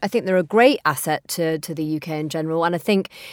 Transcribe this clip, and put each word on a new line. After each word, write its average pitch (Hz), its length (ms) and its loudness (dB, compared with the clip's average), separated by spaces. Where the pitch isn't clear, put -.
I 202 60 0
think 220 180 -2
they're 185 120 2
a 185 60 4
great 233 420 6
asset 151 440 -2
to, 160 300 -2
to 160 160 -8
the 156 80 -4
U 156 160 -4
K 156 180 -8
in 151 120 -4
general. 160 340 -2
And 175 100 0
I 175 40 -2
think 190 320 0